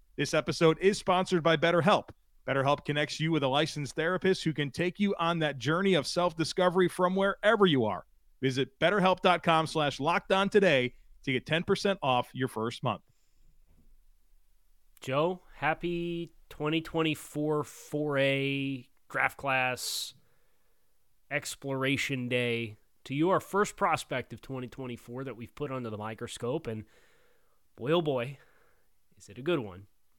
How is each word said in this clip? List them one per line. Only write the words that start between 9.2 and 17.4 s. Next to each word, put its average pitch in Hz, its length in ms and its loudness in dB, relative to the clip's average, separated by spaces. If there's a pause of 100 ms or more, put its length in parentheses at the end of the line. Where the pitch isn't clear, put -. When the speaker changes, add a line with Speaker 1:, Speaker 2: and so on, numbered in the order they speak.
Speaker 1:
dot 180 200 4
com 160 240 4
slash 147 360 -2
locked 175 320 0
on 190 160 4
today 151 460 4 (280)
to 135 80 -2
get 123 140 -2
ten 165 180 -2
percent 196 400 0
off 123 300 2
your 127 160 -4
first 113 340 -6
month. 110 200 -2 (2000)
Speaker 2:
Joe, 160 440 -2 (120)
happy 170 760 -4 (160)
twenty 156 320 -2
twenty-four 151 840 -2